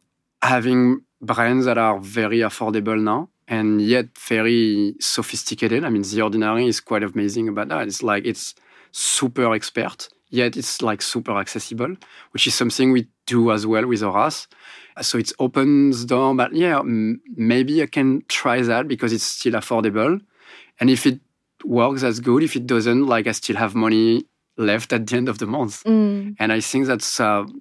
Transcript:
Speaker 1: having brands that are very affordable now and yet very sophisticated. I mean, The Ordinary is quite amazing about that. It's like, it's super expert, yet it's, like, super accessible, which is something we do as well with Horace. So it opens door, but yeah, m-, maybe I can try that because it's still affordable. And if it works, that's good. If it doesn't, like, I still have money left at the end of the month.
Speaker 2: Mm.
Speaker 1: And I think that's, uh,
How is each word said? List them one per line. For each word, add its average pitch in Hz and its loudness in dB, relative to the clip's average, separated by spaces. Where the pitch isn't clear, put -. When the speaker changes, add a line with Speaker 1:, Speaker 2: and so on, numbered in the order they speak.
Speaker 1:
having 127 2
brands 120 0
that 120 2
are 110 2
very 107 -2
affordable 110 0
now 107 -2
and 107 2
yet 117 2
very 110 2
sophisticated. - -2
I 123 -4
mean, 107 0
The 101 -4
Ordinary 110 0
is 113 0
quite 104 -2
amazing 104 -2
about 104 -4
that. 143 -4
It's 98 -8
like, 104 -2
it's - -8
super 123 0
expert, - -6
yet 120 0
it's, - -6
like, 110 -2
super 110 -4
accessible, 117 -6
which - 0
is 123 0
something 131 2
we 123 2
do 117 4
as 107 0
well 110 2
with 120 0
Horace. 107 0
So 123 -2
it - -4
opens 135 2
door, 131 2
but 127 0
yeah, 165 2
m-, 113 -2
maybe 127 2
I - -2
can 135 0
try 127 0
that 117 0
because 120 -2
it's 110 -2
still - -2
affordable. 113 0
And 127 4
if 127 4
it 131 2
works, 127 0
that's 120 0
good. 123 2
If 160 0
it 123 -6
doesn't, 120 2
like, 117 0
I 113 0
still - -4
have 110 -2
money 110 2
left 110 -2
at 113 0
the 120 -2
end 127 -2
of 104 -4
the 110 -6
month. 110 -4
Speaker 2:
Mm. 208 0
Speaker 1:
And 110 0
I 110 0
think 131 0
that's, - -2
uh, 104 0